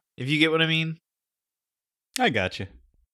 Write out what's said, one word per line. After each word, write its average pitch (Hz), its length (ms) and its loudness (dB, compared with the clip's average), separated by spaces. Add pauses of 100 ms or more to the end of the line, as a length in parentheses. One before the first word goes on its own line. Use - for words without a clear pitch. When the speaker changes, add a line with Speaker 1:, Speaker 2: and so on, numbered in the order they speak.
(180)
Speaker 1:
if 127 100 -6
you 151 100 2
get 156 120 4
what 160 100 2
I 160 60 2
mean. 160 320 -2 (1200)
Speaker 2:
I 247 80 2
gotcha. 92 400 -4 (460)